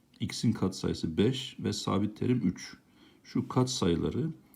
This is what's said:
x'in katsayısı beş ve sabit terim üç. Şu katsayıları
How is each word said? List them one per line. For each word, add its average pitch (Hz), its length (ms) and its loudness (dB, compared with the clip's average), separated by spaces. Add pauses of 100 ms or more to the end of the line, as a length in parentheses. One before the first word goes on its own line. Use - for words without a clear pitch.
(200)
x'in 117 320 0
katsayısı 85 680 -2
beş 127 420 2
ve 101 140 -2
sabit 101 440 0
terim 120 200 2
üç. - 400 -2 (460)
Şu - 240 -2
katsayıları 110 840 2 (240)